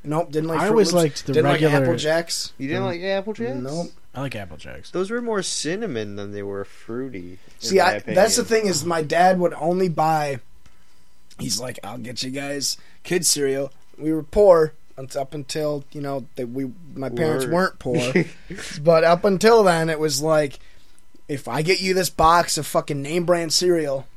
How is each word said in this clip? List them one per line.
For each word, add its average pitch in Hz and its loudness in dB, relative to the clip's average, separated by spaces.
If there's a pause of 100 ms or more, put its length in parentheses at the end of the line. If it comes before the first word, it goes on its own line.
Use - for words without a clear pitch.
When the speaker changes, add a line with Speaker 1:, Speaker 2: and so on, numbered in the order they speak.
Speaker 1:
Nope, 156 -2
didn't 156 -2
like 160 -2
Speaker 2:
I 156 0
Speaker 1:
Fruit 202 2
Speaker 2:
always 196 4
Speaker 1:
Loops. 175 6
Speaker 2:
liked - -2
the 143 -2
Speaker 1:
Didn't 147 6
Speaker 2:
regular 151 4
Speaker 1:
like 139 4
Apple 127 2
Jacks. 160 -2
Speaker 3:
You 135 -6
didn't 180 -2
Speaker 1:
Mm. 196 -2
Speaker 3:
like 170 -4
Apple 196 -2
Jacks? 233 -6
Speaker 1:
Nope. 156 -6 (280)
Speaker 2:
I 127 -8
like 131 -6
Apple 90 -10
Jacks. 65 -14
Speaker 3:
Those 190 -4
were 240 -4
more 220 -2
cinnamon 135 -4
than 101 -10
they 101 -8
were 98 -6
fruity, 113 -10 (220)
in - -6
Speaker 1:
See, 190 2
Speaker 3:
my 180 4
Speaker 1:
I, - -6
that's 220 4
the 240 2
Speaker 3:
opinion. 220 2
Speaker 1:
thing 196 0
is 165 -2
my 170 0
dad 175 4
would 170 2
only 175 0
buy, 156 0 (1000)
he's 117 -4
like, 123 -8
"I'll 113 -10
get 120 -10
you 131 -6
guys 139 -4 (280)
kids 175 0
cereal." 139 0 (260)
We 156 -2
were 156 -2
poor 170 8 (240)
unt-, 135 -10
up 139 -6
until, 147 -6
you 151 -10
know, 139 -6 (100)
that 127 -6
we, 131 -6 (240)
my 135 -6
parents 156 0
Speaker 3:
Were. 151 -2
Speaker 1:
weren't 180 0
poor. 127 -2 (360)
Speaker 3:
<laughs> 175 -10
Speaker 1:
But 160 6
up 175 4
until 214 6
then, 165 4
it 156 -2
was 147 0
like, 151 2 (680)
"If 139 -6
I 123 -2
get 180 2
you 185 0
this 185 2
box 165 4
of 147 -4
fucking 151 -2
name 165 -2
brand 170 2
cereal 156 2 (100)